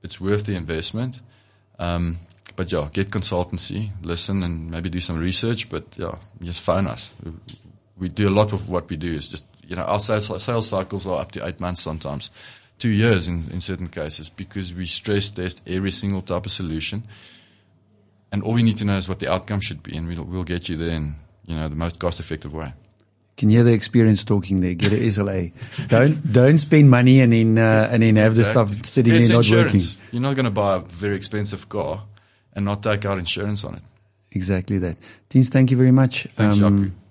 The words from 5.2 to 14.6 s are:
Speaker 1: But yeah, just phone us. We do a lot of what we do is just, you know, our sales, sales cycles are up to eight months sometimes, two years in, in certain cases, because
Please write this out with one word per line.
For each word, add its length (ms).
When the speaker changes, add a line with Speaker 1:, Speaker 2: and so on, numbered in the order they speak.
Speaker 1:
But 140
yeah, 180
just 200
phone 260
us. 240
We 100
do 220
a 20
lot 220
of 160
what 200
we 60
do 180
is 160
just, 140
you 80
know, 80
our 160
sales, 320
sales 260
cycles 380
are 140
up 120
to 120
eight 140
months 220
sometimes, 480
two 120
years 380
in, 240
in 80
certain 300
cases, 400
because 440